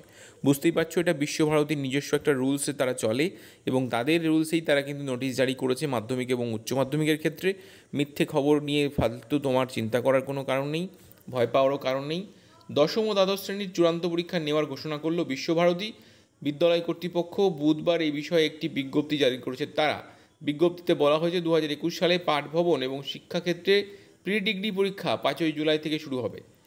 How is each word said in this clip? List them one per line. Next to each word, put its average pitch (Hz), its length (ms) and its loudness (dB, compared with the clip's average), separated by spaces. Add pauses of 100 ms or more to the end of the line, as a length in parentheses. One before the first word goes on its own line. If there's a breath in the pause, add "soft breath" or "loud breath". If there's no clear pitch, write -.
(460 loud breath)
বুঝতেই 139 260 4
পারছো, 165 280 0
এটা 170 140 2
বিশ্বভারতীর 151 640 0
নিজস্ব 139 380 -2
একটা 147 180 2
রুলসে 135 400 0
তারা 127 200 0
চলে 123 360 0 (360 loud breath)
এবং 127 240 0
তাদের 151 380 2
রুলসেই 160 340 2
তারা 147 200 2
কিন্তু 143 240 -8
নোটিশ 131 300 -4
জারি 131 180 2
করেছে 131 340 -2
মাধ্যমিক 127 440 -2
এবং 120 220 0
উচ্চ 110 200 -6
মাধ্যমিকের 147 440 0
ক্ষেত্রে। 160 360 -2 (400 loud breath)
মিথ্যে 143 320 -2
খবর 147 380 2
নিয়ে 143 260 0
ফালতু 127 500 -2
তোমার 131 280 2
চিন্তা 120 340 -2
করার 131 200 4
কোনো 139 220 -6
কারণ 135 260 -2
নেই, 165 180 -4 (420 loud breath)
ভয় 123 180 2
পাওয়ারও 135 300 2
কারণ 135 300 -4
নেই। 175 180 -4 (460 loud breath)
দশম 214 360 2
ও 214 60 0
দ্বাদশ 196 260 2
শ্রেণীর 196 320 -6
চূড়ান্ত 170 340 2
পরীক্ষা 170 340 -2
নেওয়ার 151 260 0
ঘোষণা 143 320 -8
করলো 165 260 0
বিশ্বভারতী। 170 680 0 (500 loud breath)
বিদ্যালয় 170 400 2
কর্তৃপক্ষ 170 600 -4
বুধবার 156 600 2
এই 156 100 0
বিষয়ে 151 340 2
একটি 151 240 -4
বিজ্ঞপ্তি 139 480 -2
জারি 131 200 4
করেছে 131 280 -6
তারা। 135 380 -2 (380 loud breath)
বিজ্ঞপ্তিতে 165 520 0
বলা 147 240 4
হয়েছে, 170 240 0
দু 165 120 0
হাজার 156 180 0
একুশ 160 280 -4
সালে 175 180 4
পাঠভবন 151 640 0
এবং 135 200 -4
শিক্ষাক্ষেত্রে 175 840 -2 (380 loud breath)
প্রি 202 160 -2
ডিগ্রি 208 320 -2
পরীক্ষা 190 440 0
পাঁচই 143 360 0
জুলাই 151 280 0
থেকে 156 200 -4
শুরু 135 200 -6
হবে, 95 220 -6 (260 soft breath)